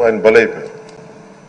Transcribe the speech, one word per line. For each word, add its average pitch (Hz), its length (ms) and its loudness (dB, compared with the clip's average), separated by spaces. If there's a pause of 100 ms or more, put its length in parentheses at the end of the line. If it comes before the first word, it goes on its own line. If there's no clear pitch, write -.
ఆయన 113 220 0
బలైపోయారు. 110 460 0 (760)